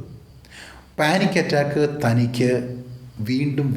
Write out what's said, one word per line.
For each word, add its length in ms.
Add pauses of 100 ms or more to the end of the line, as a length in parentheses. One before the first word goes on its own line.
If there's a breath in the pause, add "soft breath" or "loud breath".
(1000 loud breath)
പാനിക് 420
അറ്റാക്ക് 400 (220)
തനിക്ക് 460 (800)
വീണ്ടും 480